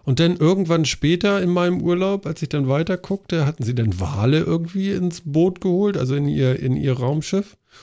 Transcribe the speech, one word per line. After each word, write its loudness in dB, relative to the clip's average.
Und 2
dann 4
irgendwann 2
später 0
in 0
meinem 0
Urlaub, 0
als -8
ich -4
dann 0
weiter 0
guckte, -2
hatten -4
sie -2
dann 0
Wale 2
irgendwie -2
ins -4
Boot 0
geholt, 0
also -2
in 0
ihr, 2
in 0
ihr 0
Raumschiff, -2